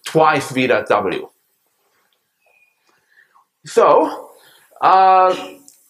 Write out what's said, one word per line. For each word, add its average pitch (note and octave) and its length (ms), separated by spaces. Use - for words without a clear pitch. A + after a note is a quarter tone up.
twice D3+ 480
V B2+ 140
dot G#2+ 200
W. G2 420
So, G#3+ 680
uh, F#3 760